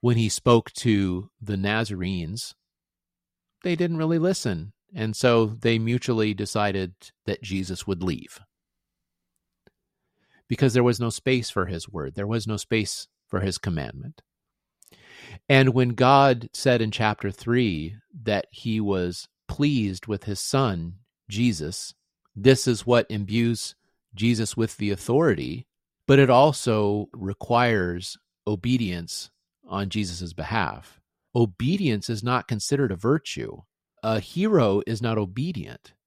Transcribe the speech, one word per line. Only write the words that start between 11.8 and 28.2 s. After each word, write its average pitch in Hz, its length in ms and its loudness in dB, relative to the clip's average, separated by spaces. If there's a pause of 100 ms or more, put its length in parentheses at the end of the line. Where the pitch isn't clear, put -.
word. 76 260 -8
There 101 120 -6
was 107 200 -4
no 107 100 -4
space - 520 -4 (180)
for - 140 -2
his 98 180 -2
commandment. 71 640 -8 (1300)
And 135 260 6
when 123 160 2
God 127 600 4
said 123 280 2
in 110 100 -2
chapter 104 400 -2
three 104 680 -2 (260)
that 104 280 -2
he 110 300 -6
was 92 480 -4 (200)
pleased 117 580 -2
with 104 180 -6
his 101 160 -6
son, 92 540 -2 (340)
Jesus, 98 680 -4 (420)
this 123 300 4
is 117 200 -2
what 120 240 4
imbues 110 640 -2 (400)
Jesus 110 420 -2
with 113 200 -2
the 104 140 -4
authority, 104 760 -2 (400)
but 135 120 8
it 135 120 6
also 110 840 4
requires 101 1040 -2 (300)